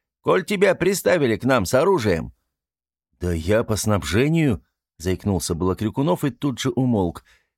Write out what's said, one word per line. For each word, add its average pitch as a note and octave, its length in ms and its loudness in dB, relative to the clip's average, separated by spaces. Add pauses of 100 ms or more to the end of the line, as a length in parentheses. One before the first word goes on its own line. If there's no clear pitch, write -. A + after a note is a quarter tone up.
(220)
«Коль F3 240 0
тебя F#3+ 280 2
приставили D#3+ 640 0
к F#2 80 -8
нам B2 220 2
с - 80 -2
оружием!» G#2+ 580 2 (920)
«Да F2+ 100 -2
я F2+ 320 0
по A2 120 -2
снабжению!» G#2+ 880 0 (340)
заикнулся F2+ 580 -2
было F#2 200 0
Крикунов C3+ 480 -2
и C#3+ 80 0
тут C3+ 280 -6
же C3+ 120 -2
умолк, G#2+ 520 0 (340)